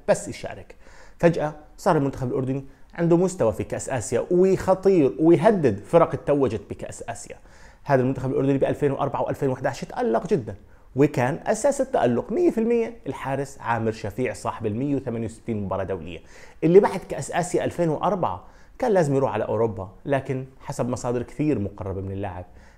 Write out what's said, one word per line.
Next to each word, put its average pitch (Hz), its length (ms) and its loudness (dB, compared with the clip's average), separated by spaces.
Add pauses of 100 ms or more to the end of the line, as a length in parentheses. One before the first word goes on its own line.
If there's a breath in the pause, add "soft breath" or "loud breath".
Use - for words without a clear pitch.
بس - 200 0
يشارك، - 460 -12 (440 soft breath)
فجأة 156 360 2 (220)
صار 180 200 2
المنتخب 135 320 -2
الأردني 135 360 -4 (300 soft breath)
عنده 170 220 4
مستوى 175 360 2
في 107 120 -6
كأس - 240 -8
آسيا 120 420 -2
وخطير 185 920 4
ويهدد 160 640 6
فرق 165 300 4
اتوجت 127 460 0 (100)
بكأس - 380 -14
آسيا. - 280 -14 (480 soft breath)
هذا 135 180 4
المنتخب 131 280 -2
الأردني 135 280 2
ب 139 60 6
ألفين 135 280 2
وأربعة 131 300 -2
وألفين - 260 -2
وإحدى 131 200 -2
عشر 135 180 -6
تألق 226 400 -2
جدا، 113 280 -2 (420 soft breath)
وكان 139 500 2
أساس 269 340 2
التألق - 520 0
مية 339 180 2
في - 80 0
المية 233 380 0 (100)
الحارس 135 540 -6
عامر 113 320 0
شفيع 110 400 -6
صاحب 110 340 -6
المية 131 300 -2
وثمانية 117 300 -6
وستين 110 380 -6
مباراة 95 200 -4
دولية 85 340 -8 (460 loud breath)
اللي 175 160 8
بعد 190 280 2
كأس 147 220 -8
آسيا 170 340 -2
ألفين 165 240 -2
وأربعة 147 560 -2 (340 soft breath)
كان 247 140 0
لازم 160 220 2
يروح 135 180 0
على 107 120 -2
أوروبا، 107 440 -2 (160)
لكن 135 400 -4 (160)
حسب 135 280 -6
مصادر 123 340 -4
كثير 147 360 -2
مقربة 95 420 -6
من 95 120 -8
اللاعب 95 320 -8 (340 soft breath)